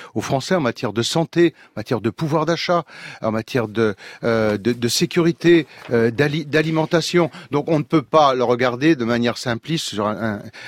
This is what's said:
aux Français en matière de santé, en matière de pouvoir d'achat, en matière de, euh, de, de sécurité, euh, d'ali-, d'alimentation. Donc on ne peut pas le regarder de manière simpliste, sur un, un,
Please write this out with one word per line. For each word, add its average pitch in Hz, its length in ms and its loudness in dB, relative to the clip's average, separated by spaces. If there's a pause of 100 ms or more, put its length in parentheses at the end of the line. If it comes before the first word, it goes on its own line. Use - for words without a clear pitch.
(140)
aux 92 60 -2
Français 135 340 -2
en 175 60 2
matière 117 320 -2
de 113 100 0
santé, 165 520 2 (220)
en 110 40 -8
matière 107 200 -4
de 110 100 -2
pouvoir 156 360 -2
d'achat, 170 380 -2 (380)
en 110 80 -2
matière 110 380 -2
de, 107 260 0 (300)
euh, 110 340 2
de, 113 140 0
de 120 160 -4
sécurité, 170 800 2 (260)
euh, 117 180 2
d'ali-, 147 360 -2
d'alimentation. 160 840 2 (200)
Donc 147 180 -2
on 160 100 2
ne 147 60 -2
peut 156 180 2
pas 143 320 4
le 127 100 0
regarder 123 520 2
de 117 80 -4
manière 120 340 0
simpliste, 131 480 -4
sur 104 200 -2
un, 107 100 -2
un, 107 260 -4 (260)